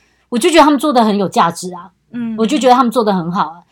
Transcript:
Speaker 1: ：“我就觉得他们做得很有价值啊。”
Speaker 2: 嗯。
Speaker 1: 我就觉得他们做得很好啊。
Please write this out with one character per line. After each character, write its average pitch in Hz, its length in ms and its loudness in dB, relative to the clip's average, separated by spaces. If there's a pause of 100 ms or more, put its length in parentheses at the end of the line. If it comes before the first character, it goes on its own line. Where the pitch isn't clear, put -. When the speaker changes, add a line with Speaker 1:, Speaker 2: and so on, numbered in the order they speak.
(280)
Speaker 1:
：“我 240 120 -4
就 339 100 2
觉 320 80 4
得 294 60 8
他 294 80 4
们 285 80 0
做 302 120 -2
得 240 140 2
很 208 100 0
有 196 140 -2
价 180 220 0
值 180 200 -12
啊。” 175 200 -18 (200)
Speaker 2:
嗯。 233 240 -8
Speaker 1:
我 220 80 -2
就 277 140 -2
觉 254 100 0
得 247 60 6
他 254 80 4
们 240 100 0
做 240 120 -2
得 208 100 0
很 175 180 -4
好 190 100 -4
啊。 160 160 -6 (140)